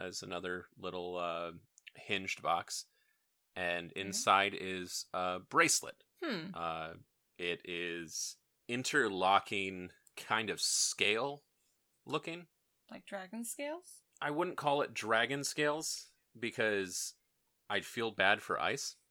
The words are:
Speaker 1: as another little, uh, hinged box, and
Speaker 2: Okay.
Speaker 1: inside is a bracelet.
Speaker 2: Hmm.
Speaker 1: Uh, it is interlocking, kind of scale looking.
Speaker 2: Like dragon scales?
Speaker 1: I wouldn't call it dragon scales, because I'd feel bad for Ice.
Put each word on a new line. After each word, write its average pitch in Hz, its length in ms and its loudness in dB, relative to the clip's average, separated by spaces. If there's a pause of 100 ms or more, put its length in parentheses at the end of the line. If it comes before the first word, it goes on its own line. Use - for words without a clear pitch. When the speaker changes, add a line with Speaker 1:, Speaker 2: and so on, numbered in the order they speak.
Speaker 1:
as 92 220 -8
another 90 440 -6 (120)
little, 90 380 -6
uh, 85 340 -2 (420)
hinged - 480 -4
box, - 440 0 (680)
and 87 380 0
Speaker 2:
Okay. - 80 -6
Speaker 1:
inside 98 580 4
is 92 560 -4
a 92 280 0
bracelet. - 640 2 (180)
Speaker 2:
Hmm. 196 320 -4
Speaker 1:
Uh, 82 360 -4 (460)
it 87 280 -2
is 85 720 -6 (320)
interlocking, 98 1200 2 (260)
kind 110 340 0
of 85 120 -2
scale 117 840 0 (640)
looking. 165 400 -6 (440)
Speaker 2:
Like 196 160 -16
dragon 202 380 -10
scales? 294 600 -8 (180)
Speaker 1:
I 147 100 0
wouldn't 165 240 0
call 147 280 2
it 123 100 -6
dragon 117 500 2
scales, 151 680 0 (280)
because 107 760 0 (540)
I'd 101 160 2
feel 113 260 -2
bad 101 300 6
for 80 160 0
Ice. 92 380 0 (160)